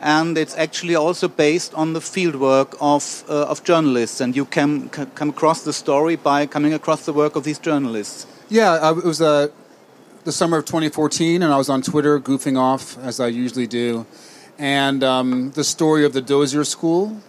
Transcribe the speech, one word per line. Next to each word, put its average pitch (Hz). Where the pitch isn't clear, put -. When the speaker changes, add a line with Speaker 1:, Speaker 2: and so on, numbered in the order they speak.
Speaker 1:
and 156
it's 156
actually 165
also 165
based 151
on 160
the 160
fieldwork 135
of, 147
uh, 147
of 147
journalists, 143
and 127
you 139
can 147
c-, 139
come 151
across 160
the 151
story 156
by 147
coming 147
across 151
the 165
work 147
of 143
these 151
journalists. 131
Speaker 2:
Yeah, 214
uh, 160
it 175
was, 160
uh, 147
the 160
summer 165
of 143
twenty 160
fourteen, 165
and 160
I 139
was 135
on 135
Twitter 147
goofing 135
off, 131
as 127
I 123
usually 123
do. 117
And, 139
um, 127
the 143
story 156
of 139
the 135
Dozier 139
School, 185